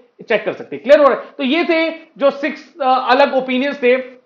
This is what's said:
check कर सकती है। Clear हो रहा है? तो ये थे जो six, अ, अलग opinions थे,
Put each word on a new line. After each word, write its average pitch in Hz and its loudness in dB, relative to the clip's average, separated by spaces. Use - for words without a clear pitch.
check - -2
कर 151 -4
सकती 123 -12
है। 131 -14
Clear 285 4
हो 294 4
रहा 247 4
है? - -10
तो 277 -6
ये 302 0
थे 330 0
जो 277 2
six, - -8
अ, 254 0
अलग 277 4
opinions 262 -2
थे, 247 4